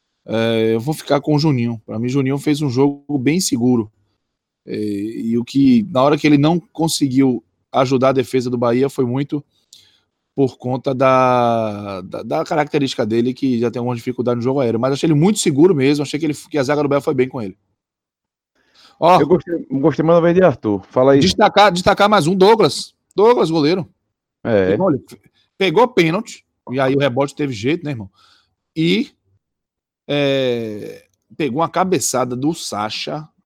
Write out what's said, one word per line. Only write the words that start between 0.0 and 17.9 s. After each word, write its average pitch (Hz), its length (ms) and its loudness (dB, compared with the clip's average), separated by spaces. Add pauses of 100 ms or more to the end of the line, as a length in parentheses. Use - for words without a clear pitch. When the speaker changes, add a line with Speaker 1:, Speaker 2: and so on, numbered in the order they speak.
Speaker 1:
É... 113 480 0
eu 113 60 -2
vou 143 140 -4
ficar 143 260 -4
com 151 140 -2
o 147 40 2
Juninho. 120 460 -2
Pra 110 140 -10
mim, 120 100 -4
Juninho 135 300 -2
fez 147 240 0
um 143 80 -2
jogo 143 480 0
bem 143 220 0
seguro. 120 500 0 (760)
É... 110 100 -8
e 107 600 -4
o 120 80 -2
que, 127 460 2
na 127 120 0
hora 147 140 2
que 151 100 -2
ele 151 120 4
não 156 200 2
conseguiu 135 880 -2 (280)
ajudar 131 380 2
a - 20 2
defesa 131 360 -2
do 123 80 -4
Bahia 123 320 0
foi 135 160 -4
muito 139 400 -6 (880)
por 139 220 0
conta 131 380 -6
da, 120 1040 0
da, 95 220 -12
da 143 220 -4
característica 143 600 -2
dele, 117 280 0
que 127 260 -2
já 117 100 -2
tem 113 80 -8
alguma 120 160 -4
dificuldade 120 420 -4
no 120 60 -6
jogo 135 180 -2
aéreo. 113 200 0
Mas 131 140 0
achei 139 120 -2
ele 160 80 2
muito 185 240 2
seguro 165 360 4
mesmo, 143 280 2
achei 143 160 -6
que, 160 80 -4
ele, 147 80 -2
que - 240 -8
a 139 40 2
zaga 147 200 0
do 147 60 0
Bahia 139 120 0
foi 151 140 -2
bem 127 140 0
com 131 120 -10
ele. 95 160 -10 (1400)